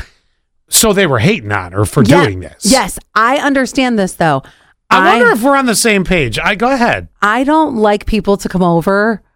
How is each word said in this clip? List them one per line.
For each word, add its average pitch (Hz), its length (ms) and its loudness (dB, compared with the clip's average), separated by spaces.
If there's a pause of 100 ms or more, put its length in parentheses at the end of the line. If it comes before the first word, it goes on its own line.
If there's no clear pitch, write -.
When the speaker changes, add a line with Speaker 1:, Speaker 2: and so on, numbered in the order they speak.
(680)
Speaker 1:
So - 220 2
they 190 160 2
were 131 120 0
hating 123 320 0
on 92 200 -4
her 101 140 0
for 135 180 0
Speaker 2:
Yeah. - 220 4
Speaker 1:
doing 92 160 -4
this. - 160 -18 (120)
Speaker 2:
Yes, 240 300 0 (160)
I 233 220 0
understand 262 600 -2
this, 190 160 -2
though. 147 300 -2 (460)
Speaker 1:
I 381 240 4
wonder 480 160 4
Speaker 2:
I - 40 4
Speaker 1:
if 214 80 -2
we're 277 140 2
on 269 100 0
the 226 100 0
same 202 280 0
page. 156 360 -2
I, 180 160 -2
go 240 160 -2
ahead. 196 360 -2 (140)
Speaker 2:
I 220 220 0
don't 294 340 0
like 208 280 0
people 202 320 0
to - 120 -10
come 180 140 -2
over. 196 580 0 (140)